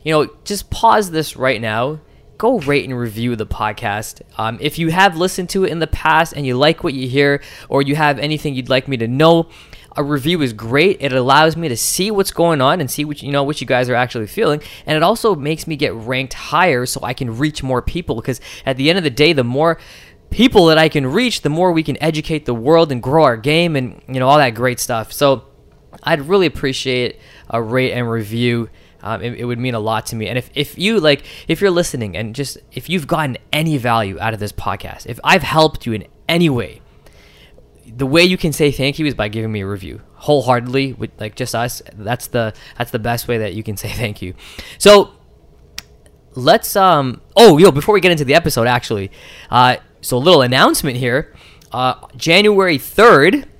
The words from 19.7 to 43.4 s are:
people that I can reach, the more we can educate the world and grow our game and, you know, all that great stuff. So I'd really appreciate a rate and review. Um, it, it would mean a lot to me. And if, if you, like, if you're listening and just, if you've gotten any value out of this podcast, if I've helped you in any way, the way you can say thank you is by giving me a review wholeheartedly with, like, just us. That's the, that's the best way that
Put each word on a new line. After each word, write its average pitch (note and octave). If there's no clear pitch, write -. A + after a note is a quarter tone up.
people G#3+
that D#3+
I D#3
can C#3+
reach, G#3+
the D3
more F3
we E3
can C#3+
educate D#3
the B2+
world D3
and B2
grow C#3+
our B2
game D#3
and, B2+
you C3
know, B2+
all C#3+
that C3+
great A#2+
stuff. A2+
So C3+
I'd D#3+
really F3+
appreciate B2+
a A#2
rate A#2
and A#2+
review. A#2
Um, G#2
it, A#2
it A#2+
would A#2+
mean B2
a A2
lot A2
to -
me. A2
And A2
if, B2
if C#3+
you, G#3
like, D3+
if D#3+
you're G3+
listening B2
and A2
just, C3+
if -
you've D#3+
gotten D3+
any D#3
value A2+
out A2
of G#2
this G#2
podcast, -
if A#2+
I've D#3+
helped D3
you A#2
in G#2+
any E3+
way, A2
the A#2+
way D#3+
you F3+
can E3+
say D3
thank C#3
you D#3
is C#3+
by G#2+
giving A2
me G#2+
a F#2+
review F#2+
wholeheartedly B2+
with, A2+
like, G#2+
just B2+
us. A#2+
That's G#2+
the, A2+
that's A#2+
the A#2+
best A#2
way A#2+
that G#2+